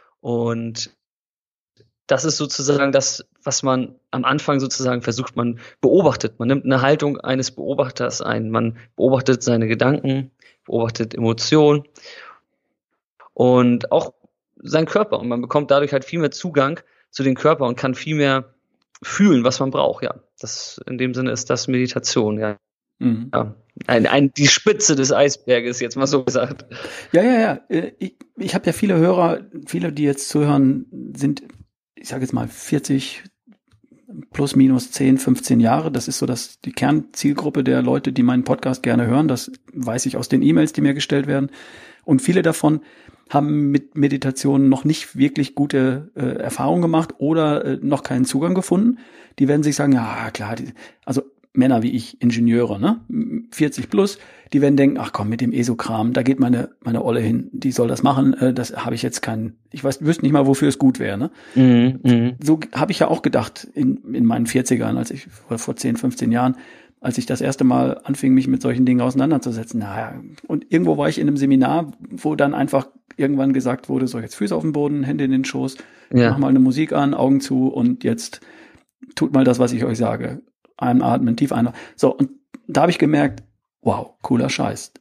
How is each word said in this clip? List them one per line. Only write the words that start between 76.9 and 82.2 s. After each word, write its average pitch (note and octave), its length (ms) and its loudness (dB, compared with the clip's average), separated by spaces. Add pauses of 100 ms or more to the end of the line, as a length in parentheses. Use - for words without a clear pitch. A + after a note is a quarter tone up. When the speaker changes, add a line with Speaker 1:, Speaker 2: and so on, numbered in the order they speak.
Speaker 2:
an, C#3+ 220 0
Augen C3+ 260 2
zu C3 280 0
und B2 340 0
jetzt - 380 -4 (760)
tut - 180 -2
mal C3+ 120 4
das, B2 160 4
was B2 120 2
ich A#2+ 120 -2
euch A2+ 140 -2
sage.“ A2+ 440 -4 (340)
Einatmen, B2 600 2
tief C3+ 160 0
einatmen. A#2+ 280 -2 (160)
So, - 180 2
und C#3 160 0 (360)